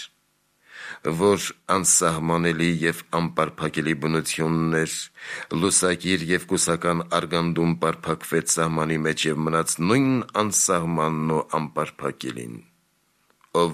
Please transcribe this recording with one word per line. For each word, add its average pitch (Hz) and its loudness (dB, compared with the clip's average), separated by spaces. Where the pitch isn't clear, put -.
որ 87 2
անսահմանելի 85 2
և 82 0
անպարփակելի 80 0
բնությունն 80 0
էր, 80 -2
լուսակիր 87 0
և 87 0
կուսական 85 0
արգանդում 85 2
պարփակվեց 80 -2
սահմանի 80 0
մեջ 78 0
և 78 0
մնաց 80 0
նույն 131 2
անսահմանն 82 0
ու 78 0
անպարփակելին, 67 -6
ով 85 4